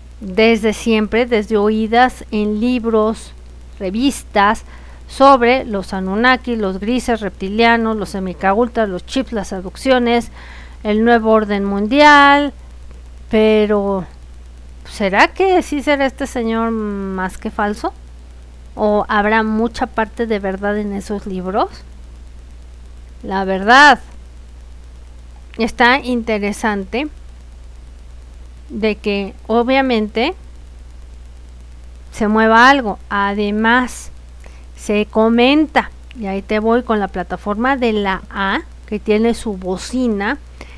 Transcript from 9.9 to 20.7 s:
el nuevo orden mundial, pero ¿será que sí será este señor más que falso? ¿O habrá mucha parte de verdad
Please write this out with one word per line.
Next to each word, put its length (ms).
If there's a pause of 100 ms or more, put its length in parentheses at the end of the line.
el 200
nuevo 280
orden 320
mundial, 880 (760)
pero 800 (840)
¿será 380
que 360
sí 200
será 240
este 220
señor 420
más 680
que 120
falso? 420 (840)
¿O 320
habrá 340
mucha 440
parte 420
de 100
verdad 400